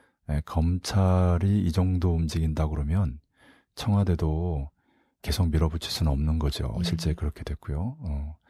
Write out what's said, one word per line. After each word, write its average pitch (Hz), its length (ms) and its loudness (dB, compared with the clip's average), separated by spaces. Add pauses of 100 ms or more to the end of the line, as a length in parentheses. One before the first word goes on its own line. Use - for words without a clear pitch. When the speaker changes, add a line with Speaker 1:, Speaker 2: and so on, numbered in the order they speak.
(300)
Speaker 1:
예, 76 140 0
검찰이 92 1200 2
이 85 80 2
정도 92 420 2
움직인다 80 540 0
그러면 73 500 0 (560)
청와대도 85 960 0 (520)
계속 - 280 0
밀어붙일 80 400 0
수는 78 220 0
없는 76 260 2
거죠. 71 380 -2
Speaker 2:
음. 90 60 -2
Speaker 1:
실제 82 320 0
그렇게 - 300 -6
됐고요. 80 560 -6
어, 76 360 -6 (140)